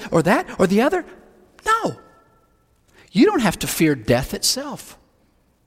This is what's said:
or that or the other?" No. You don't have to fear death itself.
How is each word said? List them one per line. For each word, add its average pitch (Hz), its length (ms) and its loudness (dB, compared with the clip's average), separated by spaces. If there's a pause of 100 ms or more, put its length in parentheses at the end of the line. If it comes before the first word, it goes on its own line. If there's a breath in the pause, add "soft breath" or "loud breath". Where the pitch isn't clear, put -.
(100)
or 160 120 2
that 220 240 0 (120)
or 190 80 2
the 196 160 2
other?" 320 220 0 (640)
No. 427 320 -2 (1120 soft breath)
You 233 140 4
don't 392 160 4
have 196 200 0
to 143 60 -8
fear 156 280 0
death 127 400 -2
itself. - 640 -8 (680)